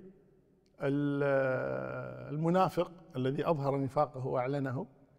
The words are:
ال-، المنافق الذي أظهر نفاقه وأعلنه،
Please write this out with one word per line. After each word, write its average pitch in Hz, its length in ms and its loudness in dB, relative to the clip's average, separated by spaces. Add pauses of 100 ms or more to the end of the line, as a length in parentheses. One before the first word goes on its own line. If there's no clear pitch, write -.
(800)
ال-، 131 1500 0
المنافق 170 580 2 (240)
الذي 135 340 0
أظهر 139 340 0
نفاقه 135 440 -2
وأعلنه، 135 580 -2 (340)